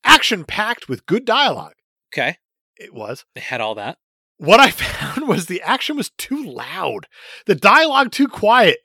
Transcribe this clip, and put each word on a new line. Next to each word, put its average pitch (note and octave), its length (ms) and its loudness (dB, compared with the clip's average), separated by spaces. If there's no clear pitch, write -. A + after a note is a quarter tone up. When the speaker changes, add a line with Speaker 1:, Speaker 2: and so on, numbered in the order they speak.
Speaker 1:
action-packed A3 840 0
with B2+ 180 -8
good A#3+ 180 0
dialogue. A#3+ 480 0
Speaker 2:
Okay. C#3+ 220 -4
Speaker 1:
It - 180 -20
was. A2 300 -12
Speaker 2:
They - 60 -18
had B2 200 -8
all A2 140 -6
that. G#2 240 -12
Speaker 1:
What F#3+ 240 4
I A#3 100 6
<laughs> - 0 -
found - 580 -8
was F#3 180 -2
the F3+ 160 -8
action C4 340 -4
was A3+ 200 -6
too C#4+ 280 -8
loud, D#3+ 640 -10
the F#3 100 2
dialogue C4+ 560 4
too C4+ 160 2
quiet, G#3 560 4